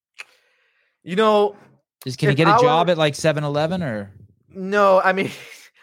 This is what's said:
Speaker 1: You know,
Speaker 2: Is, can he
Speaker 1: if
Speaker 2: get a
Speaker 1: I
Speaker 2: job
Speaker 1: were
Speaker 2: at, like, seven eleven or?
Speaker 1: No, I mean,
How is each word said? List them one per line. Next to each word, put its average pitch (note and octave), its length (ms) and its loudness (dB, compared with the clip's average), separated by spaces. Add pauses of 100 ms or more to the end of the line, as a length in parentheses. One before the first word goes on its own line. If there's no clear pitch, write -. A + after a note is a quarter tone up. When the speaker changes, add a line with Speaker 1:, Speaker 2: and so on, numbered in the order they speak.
(1040)
Speaker 1:
You E3+ 120 -10
know, G#3 400 2 (480)
Speaker 2:
Is, B2+ 120 -10
can C#3+ 140 -2
he - 20 4
Speaker 1:
if C3+ 60 0
Speaker 2:
get E3 100 4
a G#3 60 6
Speaker 1:
I A#3 60 4
Speaker 2:
job E3 280 2
Speaker 1:
were F3+ 60 2
Speaker 2:
at, D#3+ 40 -6
like, D3+ 160 0
seven D3+ 300 -2
eleven D#3 400 -4
or? G#2 280 -8 (380)
Speaker 1:
No, F#3+ 500 2
I F#3 140 2
mean, F#3 160 -4 (540)